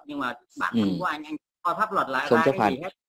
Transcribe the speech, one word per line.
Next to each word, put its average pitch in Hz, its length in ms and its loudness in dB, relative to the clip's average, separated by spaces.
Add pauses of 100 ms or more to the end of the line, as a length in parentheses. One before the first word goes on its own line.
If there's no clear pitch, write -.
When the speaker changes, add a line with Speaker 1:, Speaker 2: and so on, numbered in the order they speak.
Speaker 1:
nhưng 143 140 -8
mà 123 140 -2 (260)
bản - 140 -2
Speaker 2:
Ừ. 233 80 2
Speaker 1:
thân 190 180 2
của 180 60 -2
anh, 151 180 -4
anh 151 120 -10 (260)
coi 170 140 -2
pháp 214 160 -2
luật 160 180 0
lại 135 200 -2
Speaker 2:
Không 120 80 6
Speaker 1:
ra 165 80 4
Speaker 2:
chấp 139 60 6
Speaker 1:
cái - 80 -2
Speaker 2:
hành. 104 140 4
Speaker 1:
gì - 100 -4
hết. 190 60 -8 (200)